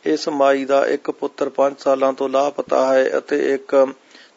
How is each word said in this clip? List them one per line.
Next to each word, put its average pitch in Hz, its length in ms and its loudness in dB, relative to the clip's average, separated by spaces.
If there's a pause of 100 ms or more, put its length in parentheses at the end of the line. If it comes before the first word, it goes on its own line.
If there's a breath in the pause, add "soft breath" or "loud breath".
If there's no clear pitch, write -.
ਇਸ 156 240 -2
ਮਾਈ 139 360 2
ਦਾ 139 200 2
ਇੱਕ 143 260 -4
ਪੁੱਤਰ 143 380 -6
ਪੰਜ 139 300 0
ਸਾਲਾਂ 135 340 0
ਤੋਂ 135 160 -4
ਲਾਪਤਾ 135 640 0
ਹੈ 131 240 2
ਅਤੇ 135 360 -2
ਇੱਕ 135 340 2 (500 soft breath)